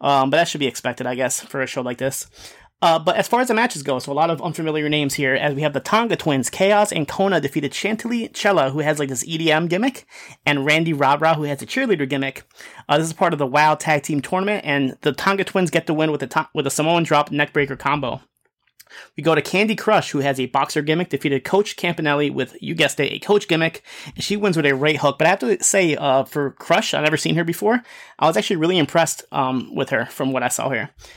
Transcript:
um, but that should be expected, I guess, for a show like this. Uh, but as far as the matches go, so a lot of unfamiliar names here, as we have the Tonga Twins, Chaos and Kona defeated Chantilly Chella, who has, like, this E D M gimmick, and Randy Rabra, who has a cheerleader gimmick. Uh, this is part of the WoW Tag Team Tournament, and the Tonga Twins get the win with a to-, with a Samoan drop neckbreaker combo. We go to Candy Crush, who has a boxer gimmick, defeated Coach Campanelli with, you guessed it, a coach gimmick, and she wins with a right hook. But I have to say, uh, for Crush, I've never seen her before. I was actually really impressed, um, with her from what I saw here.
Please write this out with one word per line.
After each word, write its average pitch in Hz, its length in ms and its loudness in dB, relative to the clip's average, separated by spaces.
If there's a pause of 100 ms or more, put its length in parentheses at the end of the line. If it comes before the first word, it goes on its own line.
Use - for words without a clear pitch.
um, 139 300 4
but 160 60 4
that 165 100 4
should 151 140 -6
be 135 80 0
expected, 123 400 -6
I 123 80 -4
guess, 127 240 -2
for - 200 -8
a 127 60 -2
show 127 160 -6
like 123 160 -6
this. 131 300 -4 (540)
Uh, 165 160 4
but 160 180 0
as 196 120 0
far 240 140 2
as 247 60 0
the 226 60 2
matches 220 280 0
go, 135 160 -2
so 135 120 -8
a 139 40 -4
lot 160 160 2
of 165 100 -2
unfamiliar 156 480 -2
names 147 240 0
here, 135 220 0
as 147 200 0
we 143 60 -4
have 147 140 0
the 135 60 -2
Tonga 226 360 0
Twins, 135 320 0
Chaos 208 440 2
and 156 140 -2
Kona 190 320 0
defeated 143 360 -4
Chantilly 226 540 -4
Chella, 165 420 2
who 143 80 -4
has, 151 200 0
like, 139 120 -2
this 127 160 -6
E 165 100 -4
D 160 160 0
M 160 140 2
gimmick, - 400 -2 (400)
and 143 180 0
Randy 160 300 2
Rabra, 147 400 4
who 151 80 -2
has 147 180 -4
a 113 60 -12
cheerleader 196 420 -2
gimmick. 135 360 -4 (440)
Uh, 143 80 4
this 160 120 0
is 160 40 -8
part 170 200 0
of 147 80 -2
the 139 60 2
WoW 151 280 4
Tag 147 300 0
Team 143 180 -2
Tournament, 190 420 -2
and 139 380 0
the 185 100 2
Tonga 196 320 -2
Twins 185 240 0
get 156 200 0
the 165 40 0
win 156 200 2
with 147 100 -4
a 131 60 -4
to-, 156 260 -2
with 143 120 -2
a 135 40 0
Samoan 165 320 2
drop 147 260 2
neckbreaker 143 500 -2
combo. 139 440 -2 (920)
We - 80 -10
go 160 120 4
to 156 80 4
Candy 208 340 0
Crush, 208 340 2
who 143 100 0
has 135 200 0
a 123 60 0
boxer 147 340 0
gimmick, 156 300 0
defeated 139 340 -2
Coach 202 320 0
Campanelli 147 560 0
with, 139 300 -6
you 143 120 -6
guessed 156 240 0
it, 143 140 -2
a - 60 -10
coach 202 280 0
gimmick, 160 380 -2 (220)
and - 180 -10
she 208 140 -2
wins 196 180 0
with 160 100 2
a 139 80 4
right 147 220 2
hook. 139 220 0
But 156 80 4
I 170 40 6
have 196 100 2
to 226 220 0
say, 175 340 2
uh, 135 280 2
for 143 280 -4
Crush, - 420 0
I've 147 100 0
never 151 140 2
seen 160 180 0
her 170 80 0
before. 208 380 0 (360)
I 147 80 2
was 180 120 2
actually 202 180 0
really 170 220 2
impressed, 160 520 2
um, 131 440 -2
with - 160 -4
her 120 160 0
from 135 260 -4
what 127 100 -2
I 123 60 0
saw 120 220 -4
here. 120 200 -4 (260)